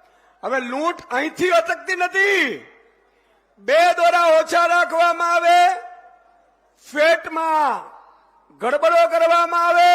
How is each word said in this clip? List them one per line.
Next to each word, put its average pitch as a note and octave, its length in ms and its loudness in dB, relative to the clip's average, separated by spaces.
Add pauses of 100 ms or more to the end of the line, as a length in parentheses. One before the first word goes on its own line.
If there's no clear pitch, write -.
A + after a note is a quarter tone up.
(420)
હવે B3+ 180 -4
લૂંટ C#4+ 380 -6 (120)
અહીંથી D4+ 400 -4
અટકતી E4+ 460 -2
નથી. F4+ 680 -2 (920)
બે A#3+ 200 0 (180)
દોરા E4+ 320 2 (120)
ઓછા E4+ 260 -2
રાખવામાં E4+ 680 0
આવે, E4+ 240 2 (1300)
ફેટમાં D#4 1040 -2 (680)
ગડબડો E4 500 0
કરવામાં E4+ 580 0
આવે F4 280 4